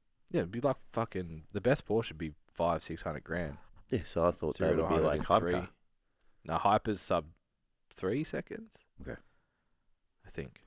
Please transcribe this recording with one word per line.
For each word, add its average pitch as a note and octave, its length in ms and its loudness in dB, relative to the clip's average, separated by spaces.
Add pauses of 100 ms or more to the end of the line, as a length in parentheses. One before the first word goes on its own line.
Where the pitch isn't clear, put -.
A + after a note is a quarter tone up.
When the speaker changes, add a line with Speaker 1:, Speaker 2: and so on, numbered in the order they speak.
(300)
Speaker 1:
Yeah, D#3+ 100 0
it'd F2 120 -2
be A#2 80 -4
like C3 160 0 (140)
fucking, F2 640 -4
the G#2 80 -4
best C#3 260 2
Porsche A2+ 180 2
should D#2+ 140 -10
be D#2 140 -6 (200)
five, E2+ 300 0
six - 200 -8
hundred D2+ 220 -6
grand. D#2+ 300 -4 (360)
Speaker 2:
Yeah, B2 140 0
so E2+ 220 2
I F2 60 6
thought D2+ 240 -2
Speaker 1:
Zero D#2+ 140 2
Speaker 2:
that D#2 60 4
Speaker 1:
to E2 120 4
Speaker 2:
would - 80 2
be, D#2+ 60 4
like, D2+ 220 2
Speaker 1:
hundred F2 260 6
in F2 40 2
Speaker 2:
hypercar. - 60 0
Speaker 1:
three. F#2 80 -6 (760)
No, D#2+ 140 -2
Hyper's G#2 420 2
sub E2+ 260 0 (640)
three G#3 340 -2
seconds. - 540 -8 (220)
Speaker 2:
Okay. - 180 -10 (1080)
Speaker 1:
I - 40 -20
think. - 360 -12